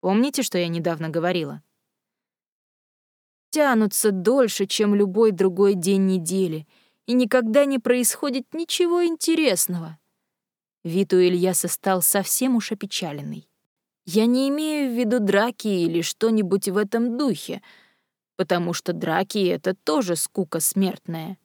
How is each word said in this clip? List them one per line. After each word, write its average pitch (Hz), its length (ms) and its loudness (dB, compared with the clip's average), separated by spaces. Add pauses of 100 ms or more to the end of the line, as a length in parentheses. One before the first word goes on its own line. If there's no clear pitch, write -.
Помните, 233 420 0
что - 140 -4
я 175 100 0
недавно 165 420 -4
говорила? 160 540 -2 (1900)
Тянутся 226 600 2
дольше, 202 540 2
чем 208 280 0
любой 202 380 4
другой 190 440 2
день 190 300 2
недели — 175 640 -2 (380)
и 233 80 -2
никогда 247 520 4
не 269 140 0
происходит - 720 -2
ничего 349 520 0
интересного. 208 920 -2 (840)
Вид 185 300 0
у 185 40 6
Ильяса 180 520 2
стал 185 320 -2
совсем 240 560 0
уж 226 160 -4
опечаленный. 151 760 -8 (560)
Я 214 200 2
не 254 240 2
имею 294 420 -2
в 233 80 -2
виду 240 200 0
драки 208 480 0
или 170 340 0
что-нибудь 208 680 0
в 190 100 -2
этом 233 400 -2
духе, 202 440 -4 (760)
потому 175 380 -2
что - 200 -6
драки — 170 440 -2 (100)
это 180 260 -2
тоже 214 420 -2
скука - 440 -6
смертная. 175 840 -4